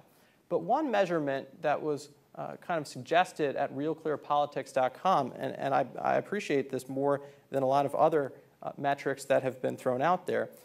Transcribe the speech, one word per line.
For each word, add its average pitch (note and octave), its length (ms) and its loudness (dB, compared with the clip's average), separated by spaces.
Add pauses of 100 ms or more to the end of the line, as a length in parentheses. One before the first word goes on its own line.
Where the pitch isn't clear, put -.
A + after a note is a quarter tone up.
(480)
But F3 120 0
one B3+ 300 0
measurement E3 580 0 (140)
that D3 200 2
was, D3 280 -4 (260)
uh, - 240 -8
kind E3+ 200 -2
of D3 60 -8
suggested D#3+ 680 0
at C3+ 180 -2
real D3 200 -2
clear D3+ 220 -2
politics D3 560 -2
dot B2+ 220 2
com, D3+ 440 2
and, C3 180 -6
and C#3 180 0
I, C3+ 120 2 (140)
I - 160 2
appreciate C#3 540 -2
this B2+ 180 -6
more C#3 340 0 (280)
than C3+ 120 0
a C3 40 2
lot C#3 200 4
of C3+ 80 -4
other, D3+ 380 2 (300)
uh, - 160 -6
metrics C#3 480 -2
that C3 160 4
have B2+ 180 -4
been B2+ 160 -4
thrown B2+ 240 -2
out F3 260 2
there, A2+ 220 -2 (160)